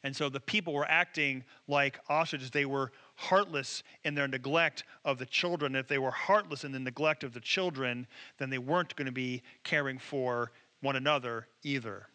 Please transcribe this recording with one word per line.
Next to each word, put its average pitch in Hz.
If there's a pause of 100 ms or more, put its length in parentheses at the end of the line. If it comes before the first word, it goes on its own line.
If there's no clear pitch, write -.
And 139
so 151
the 135
people 170
were 143
acting 147 (240)
like 139 (100)
ostriches. 147
They 143
were 135 (220)
heartless 180 (200)
in 147
their 143
neglect 139 (220)
of 131
the 127
children. 147
If 131
they 143
were 131
heartless 190
in 139
the 131
neglect 143
of 127
the 120
children, 131 (320)
then 135
they 131
weren't 165
gonna 135
be 127 (200)
caring 135
for 123 (280)
one 135
another 127 (140)
either. 117